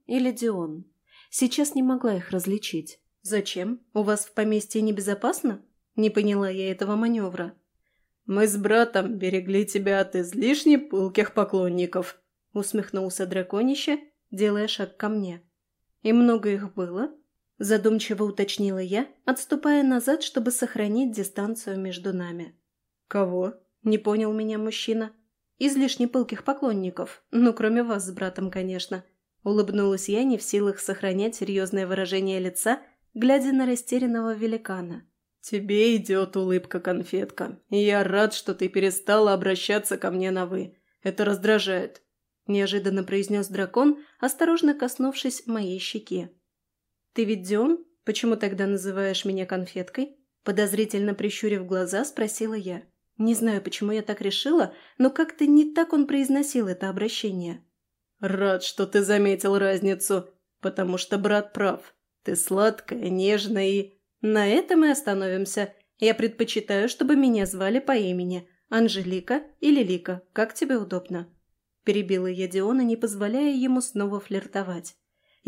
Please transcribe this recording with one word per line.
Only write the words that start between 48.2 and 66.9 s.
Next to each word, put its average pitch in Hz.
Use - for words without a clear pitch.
тогда 196
называешь 196
меня 190
конфеткой?" 185
подозрительно 208
прищурив 202
глаза, 185
спросила 220
я. 185
Не 226
знаю, 220
почему 208
я 214
так 214
решила, 277
но 262
как-то 311
не 302
так 330
он 294
произносил 277
это 185
обращение. 190
"Рад, 196
что -
ты 202
заметил 196
разницу, 190
потому 185
что 202
брат 208
прав. -
Ты -
сладкая, 214
нежная 202
и..." 196
"На 214
этом 320
мы 302
остановимся. 196
Я 220
предпочитаю, 220
чтобы 269